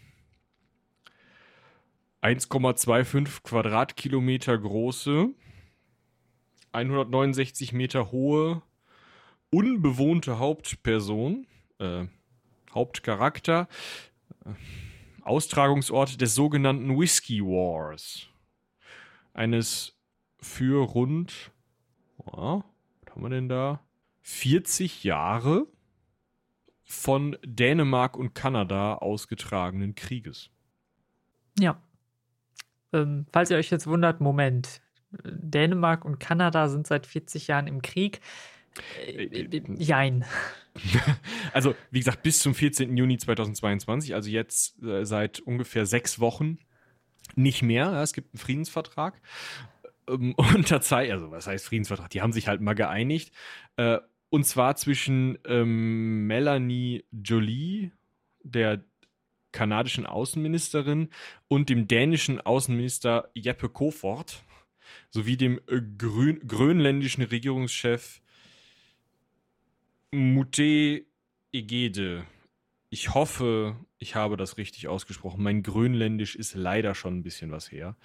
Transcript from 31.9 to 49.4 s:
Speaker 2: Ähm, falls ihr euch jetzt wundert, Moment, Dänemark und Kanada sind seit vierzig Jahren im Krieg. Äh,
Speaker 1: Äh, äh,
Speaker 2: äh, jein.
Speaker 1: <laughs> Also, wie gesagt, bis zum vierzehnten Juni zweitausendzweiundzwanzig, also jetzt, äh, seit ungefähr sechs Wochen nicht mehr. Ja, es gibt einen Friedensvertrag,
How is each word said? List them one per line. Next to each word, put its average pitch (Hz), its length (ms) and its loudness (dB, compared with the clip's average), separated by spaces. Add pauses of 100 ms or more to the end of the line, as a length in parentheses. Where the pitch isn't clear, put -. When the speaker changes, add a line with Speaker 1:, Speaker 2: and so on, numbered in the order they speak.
Speaker 2:
Ähm, 147 400 0
falls 175 180 4
ihr 180 60 4
euch 160 140 2
jetzt 170 160 0
wundert, 165 340 4
Moment, 139 640 2 (420)
Dänemark 160 800 2
und 147 160 -4
Kanada 165 480 2
sind 147 180 -2
seit 147 200 0
vierzig - 400 -10
Jahren 143 200 0
im 135 140 -6
Krieg. 196 400 -2 (840)
Äh, - 60 -10
Speaker 1:
Äh, - 320 -6
äh, - 120 -6
Speaker 2:
äh, - 60 -6 (160)
jein. 135 460 2 (500)
Speaker 1:
<laughs> 143 800 0
Also, 131 220 4 (160)
wie 123 80 0
gesagt, 123 240 0
bis 156 160 4
zum 139 160 4
vierzehnten 131 420 2
Juni 127 220 4
zweitausendzweiundzwanzig, 110 960 -2
also 104 160 -4
jetzt, - 520 -2
äh, 104 220 -2
seit 104 360 -2
ungefähr 120 440 -2
sechs 117 340 -2
Wochen 151 400 0 (760)
nicht 131 280 2
mehr. 127 300 2
Ja, 147 100 0
es 151 120 -2
gibt - 180 -12
einen 113 60 -16
Friedensvertrag, 156 800 -6 (880)